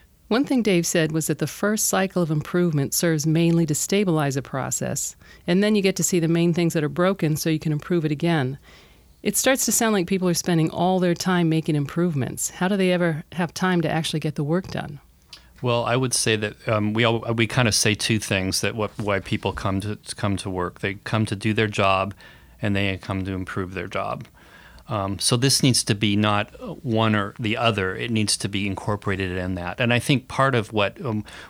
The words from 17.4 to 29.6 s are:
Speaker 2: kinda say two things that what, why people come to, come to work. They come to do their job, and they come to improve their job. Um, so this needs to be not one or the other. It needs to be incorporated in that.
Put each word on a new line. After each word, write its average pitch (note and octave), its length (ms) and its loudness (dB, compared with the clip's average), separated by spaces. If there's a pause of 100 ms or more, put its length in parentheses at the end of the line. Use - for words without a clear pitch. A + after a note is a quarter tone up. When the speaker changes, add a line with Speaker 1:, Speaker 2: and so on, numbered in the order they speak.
Speaker 2:
kinda A#2 280 2
say G#2+ 200 2
two A2 240 0
things F#2+ 440 -2
that G2+ 120 -2
what, G#2 240 -4
why G2+ 220 0
people G2+ 320 -4
come G2 300 -2
to, G#2 160 -6 (180)
come G2+ 220 -2
to - 120 -8
work. F2+ 300 -6
They G2 140 -4
come G#2+ 320 -2
to G#2 100 -4
do G#2+ 180 -2
their A2 140 2
job, G2 460 2 (480)
and G#2 120 0
they G2 260 0
come F#2+ 260 -6
to F#2+ 80 -6
improve F#2 400 -6
their F#2 140 -8
job. G#2+ 420 -6 (600)
Um, G2 300 -4
so - 180 2
this C3 260 2
needs B2+ 220 4
to A2 100 2
be G#2 220 0
not G#2 640 -2
one A2 320 2
or G2+ 240 -2
the A2 160 -2
other. G#2 400 0
It A#2+ 160 -6
needs G#2+ 240 0
to G#2 140 -4
be G2+ 180 -4
incorporated F#2+ 680 -4
in F#2 180 -4
that. F2 240 -8